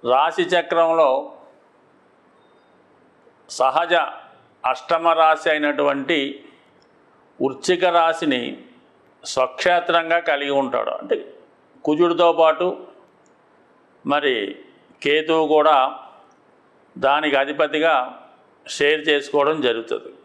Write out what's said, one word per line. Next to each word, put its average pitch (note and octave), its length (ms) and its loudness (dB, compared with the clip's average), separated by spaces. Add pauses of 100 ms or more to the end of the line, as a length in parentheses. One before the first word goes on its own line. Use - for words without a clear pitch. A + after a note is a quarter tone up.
రాశి D3 360 0
చక్రంలో E3 880 0 (2250)
సహజ D#3 440 0 (680)
అష్టమ E3 440 -2
రాశి D#3+ 420 4
అయినటువంటి D3 680 0 (1200)
వృశ్చిక C#3 440 -2
రాశిని D#3+ 720 0 (680)
స్వక్షేత్రంగా E3+ 960 0
కలిగి C#3+ 320 -2
ఉంటాడు. C3 400 -2
అంటే - 340 -6 (580)
కుజుడితో E3 500 2
పాటు D#3+ 340 2 (1400)
మరి C3 520 -2 (460)
కేతువు D#3 440 0
కూడా D3+ 300 4 (1200)
దానికి C#3 380 0
అధిపతిగా D3+ 600 0 (720)
షేర్ D3+ 420 -2
చేసుకోవడం D3 520 0
జరుగుతుంది. A2+ 500 -4 (140)